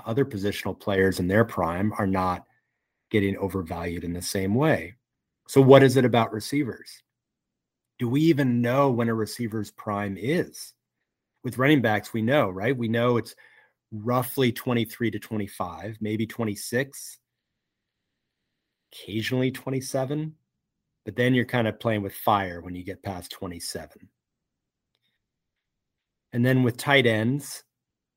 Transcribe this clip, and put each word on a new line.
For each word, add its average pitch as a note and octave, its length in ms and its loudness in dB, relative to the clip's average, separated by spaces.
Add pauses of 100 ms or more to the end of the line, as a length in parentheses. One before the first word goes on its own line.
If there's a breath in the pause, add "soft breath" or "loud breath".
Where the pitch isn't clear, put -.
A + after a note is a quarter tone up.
other B2+ 180 2
positional G2 540 -4
players F#2+ 400 2
in F2+ 80 0
their G#2+ 180 4
prime F#2 540 -2
are G2+ 80 0
not F#2 400 -2 (640)
getting G2 260 0
overvalued F2 680 -6
in F2 80 -6
the F2 120 -8
same G2 320 -2
way. B2 400 0 (520)
So C3+ 140 6
what C3+ 220 12
is C3 140 6
it B2+ 60 4
about A#2 300 2
receivers? A#2 720 -8 (960)
Do A#2+ 100 -2
we C#3+ 120 2
even C3+ 380 4
know C3 300 2
when A#2 180 0
a A2+ 60 0
receiver's A2 560 -4
prime G2+ 500 -6
is? C#3+ 540 -4 (720)
With A#2+ 160 -8
running C3+ 240 4
backs, G#2+ 280 -2
we A2 120 -2
know, B2 260 2
right? G2+ 260 -4
We A#2 120 -6
know A#2 300 0
it's - 180 -6 (560 soft breath)
roughly B2 600 -2
twenty-three A#2 600 -4
to G#2+ 80 -8
twenty-five, G2+ 840 -8
maybe G#2+ 240 -4
twenty-six, A#2 920 -6 (1700)
occasionally B2+ 600 -2
twenty-seven, C3+ 840 -6 (720)
but G#2+ 120 -12
then B2 160 4
you're B2 100 4
kind A#2 240 0
of G#2+ 140 -6
playing G#2+ 200 0
with G2 140 -8
fire F#2+ 460 0
when F2+ 140 -10
you F2+ 60 -10
get F2+ 220 -12
past F2+ 260 -10
twenty-seven. - 800 -12 (2250)
And A#2+ 140 0
then B2+ 180 4
with A#2 140 0
tight C#3 280 4
ends, A#2 600 -2 (520)